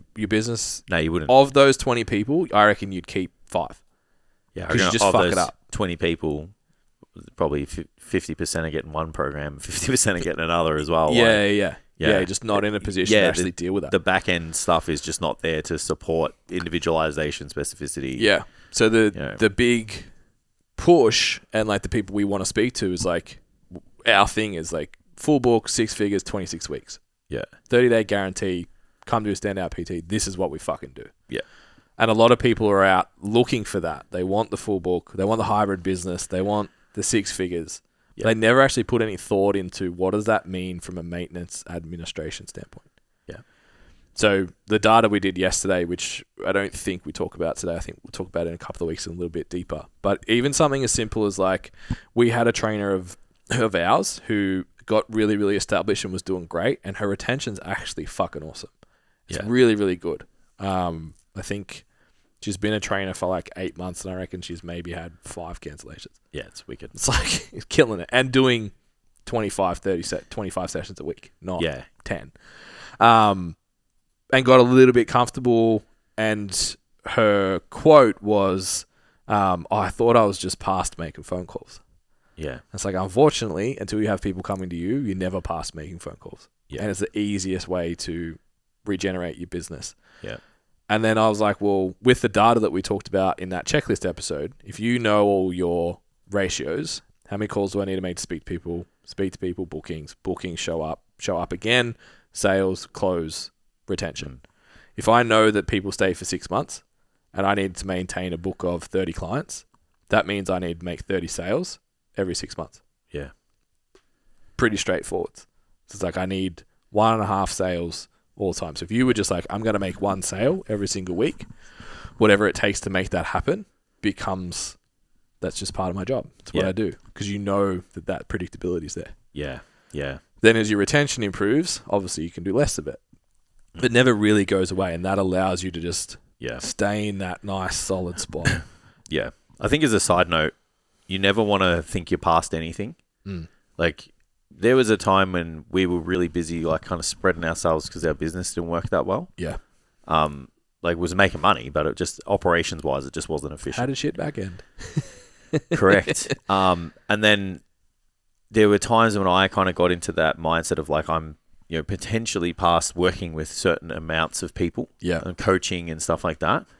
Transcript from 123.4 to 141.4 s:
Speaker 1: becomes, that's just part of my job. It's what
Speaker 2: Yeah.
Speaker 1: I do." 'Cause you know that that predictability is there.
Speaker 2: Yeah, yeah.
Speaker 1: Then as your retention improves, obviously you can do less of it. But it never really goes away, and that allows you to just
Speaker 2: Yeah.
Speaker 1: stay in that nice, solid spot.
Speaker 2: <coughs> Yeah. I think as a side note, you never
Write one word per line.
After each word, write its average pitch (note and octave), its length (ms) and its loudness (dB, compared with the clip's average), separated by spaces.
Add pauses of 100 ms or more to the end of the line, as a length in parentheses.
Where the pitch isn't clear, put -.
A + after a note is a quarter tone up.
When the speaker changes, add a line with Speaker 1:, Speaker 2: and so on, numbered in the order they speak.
Speaker 1:
becomes, F#2 760 -4 (640)
that's E2 180 -6
just - 160 -8
part F#2 160 -2
of F2+ 60 -4
my F#2+ 80 -6
job. A#2+ 220 -4 (120)
It's - 160 -20
what D2+ 80 0
Speaker 2:
Yeah. F#2+ 60 0
Speaker 1:
I F#2+ 40 -2
do." G2 200 -2 (220)
'Cause G#2 140 -6
you G2+ 100 -4
know G2 440 0 (120)
that E2+ 120 -14
that - 220 -6
predictability F2 560 -6
is D2 100 -12
there. D#2+ 160 -12 (220)
Speaker 2:
Yeah, C#2+ 280 -8 (320)
yeah. C#2 260 -6 (240)
Speaker 1:
Then A2+ 140 10
as G#2+ 140 2
your G#2 80 2
retention C#3 440 0
improves, G#2+ 640 0
obviously F#2 360 -2
you E2+ 60 -8
can F2 140 -10
do F#2+ 100 -2
less C#3+ 240 2
of D2 100 -8
it. - 120 -10 (760)
But - 100 -4
it A#2 80 2
never B2 220 6
really G#2 300 6
goes F#2+ 260 2
away, F#2 240 -2
and E2+ 100 -6
that G2 140 0
allows F#2 440 0
you F#2 80 -4
to E2 100 -8
just - 360 -6 (220)
Speaker 2:
Yeah. A#2+ 200 -8
Speaker 1:
stay G#2 500 -4
in G2+ 100 -6
that F#2 260 -8
nice, F#2+ 320 -4
solid F#2 440 -4
spot. E2 280 -4
Speaker 2:
<coughs> F2 140 -2 (480)
Yeah. D2 200 -2 (300)
I G2+ 80 0
think D3 160 2
as A#2+ 80 4
a G2+ 80 6
side F2 280 2
note, D#2+ 260 0 (520)
you F#2+ 120 -6
never G2 240 2